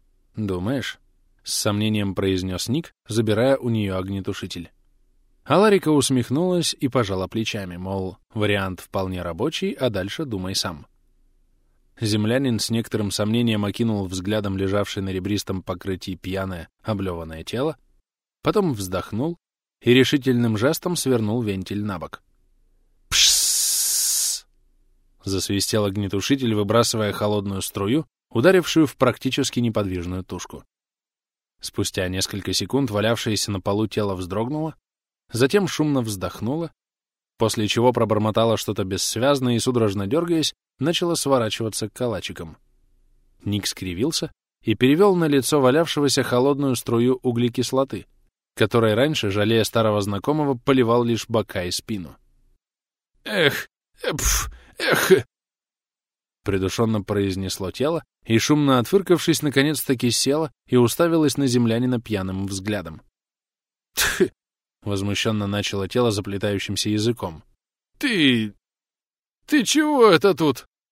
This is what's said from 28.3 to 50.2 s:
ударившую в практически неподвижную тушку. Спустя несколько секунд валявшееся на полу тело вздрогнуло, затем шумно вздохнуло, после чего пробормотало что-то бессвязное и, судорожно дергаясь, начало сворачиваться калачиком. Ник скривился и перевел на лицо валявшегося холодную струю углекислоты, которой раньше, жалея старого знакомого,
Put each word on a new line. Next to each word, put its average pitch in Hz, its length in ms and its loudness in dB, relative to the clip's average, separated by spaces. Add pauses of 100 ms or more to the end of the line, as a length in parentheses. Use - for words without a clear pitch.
ударившую 160 560 4
в - 100 -6
практически 127 640 0
неподвижную 92 640 -2
тушку. - 380 -12 (1000)
Спустя - 480 -4
несколько 92 440 -4
секунд 123 380 0
валявшееся 107 600 0
на 98 120 -4
полу 104 260 0
тело 101 260 -2
вздрогнуло, 113 640 -6 (560)
затем 139 340 2
шумно 147 360 0
вздохнуло, 110 720 -6 (640)
после 107 300 0
чего 120 240 4
пробормотало 110 640 2
что-то 104 280 -4
бессвязное 123 720 0
и, 113 40 2
судорожно 107 480 0
дергаясь, 160 480 0 (240)
начало 170 360 0
сворачиваться 113 760 -2
калачиком. 90 680 -8 (880)
Ник 101 220 -2
скривился 98 640 -4 (300)
и 110 120 0
перевел 180 420 6
на 165 100 2
лицо 143 340 4
валявшегося 143 640 4
холодную 135 540 2
струю 120 460 2
углекислоты, 120 840 0 (500)
которой 113 380 4
раньше, 127 360 2
жалея 107 340 2
старого 110 360 2
знакомого, 139 540 -2